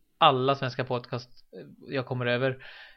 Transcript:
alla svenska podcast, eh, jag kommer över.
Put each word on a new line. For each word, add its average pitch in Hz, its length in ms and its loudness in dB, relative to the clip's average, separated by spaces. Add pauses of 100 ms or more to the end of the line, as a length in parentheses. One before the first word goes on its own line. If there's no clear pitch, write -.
(180)
alla 135 380 6
svenska 131 300 -4
podcast, 123 440 -6 (240)
eh, - 420 -14
jag 127 100 -2
kommer 123 200 -4
över. 127 400 0 (320)